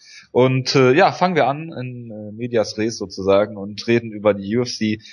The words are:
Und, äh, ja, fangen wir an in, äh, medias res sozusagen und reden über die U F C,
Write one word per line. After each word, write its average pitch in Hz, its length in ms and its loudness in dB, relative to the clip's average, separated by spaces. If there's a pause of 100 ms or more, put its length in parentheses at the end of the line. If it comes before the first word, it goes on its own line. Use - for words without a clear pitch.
(320)
Und, 131 420 2
äh, 127 180 6
ja, 160 200 6
fangen 180 220 0
wir 131 120 2
an 156 260 -4
in, 123 380 -12
äh, 107 200 -12
medias 113 460 -2
res 113 220 -4
sozusagen 98 580 0
und 101 300 -12
reden 117 260 0
über 104 220 2
die 101 240 -6
U 123 40 0
F 120 60 -4
C, 107 320 -4 (120)